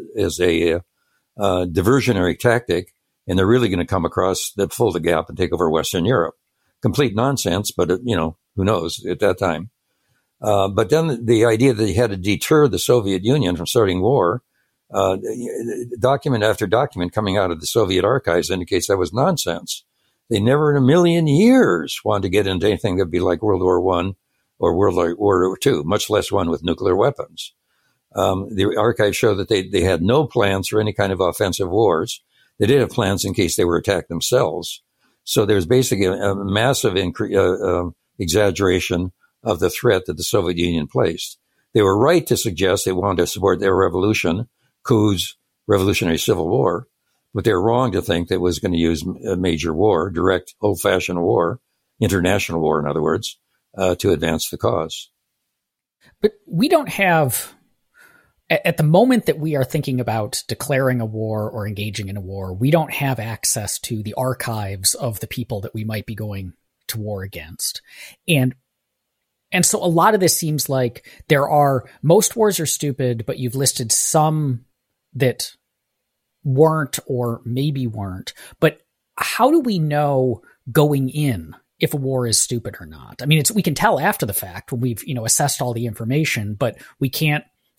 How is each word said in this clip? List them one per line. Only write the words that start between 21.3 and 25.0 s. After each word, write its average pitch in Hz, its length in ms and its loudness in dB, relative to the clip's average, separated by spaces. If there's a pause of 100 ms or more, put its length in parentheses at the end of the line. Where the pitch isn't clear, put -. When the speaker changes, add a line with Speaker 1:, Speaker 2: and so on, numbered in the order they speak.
Speaker 1:
wanted 104 180 0
to 101 60 -2
get 95 180 2
into 95 200 0
anything 98 300 0
that'd 92 140 0
be 87 80 0
like 90 240 0
World 98 200 0
War 90 180 4
One 92 340 0 (460)
or 85 160 2
World 87 420 2